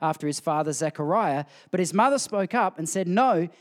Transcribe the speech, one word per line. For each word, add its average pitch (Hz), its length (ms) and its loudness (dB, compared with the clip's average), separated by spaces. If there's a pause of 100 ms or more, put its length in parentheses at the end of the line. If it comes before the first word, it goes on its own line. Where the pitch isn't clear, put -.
after 156 260 -2
his 147 120 -4
father 151 340 -2
Zechariah. 151 720 -2 (260)
But 185 80 0
his 170 140 -2
mother 254 260 4
spoke 196 340 -2
up 220 240 0
and 143 120 -6
said, 185 180 -2
"No, 220 400 2 (140)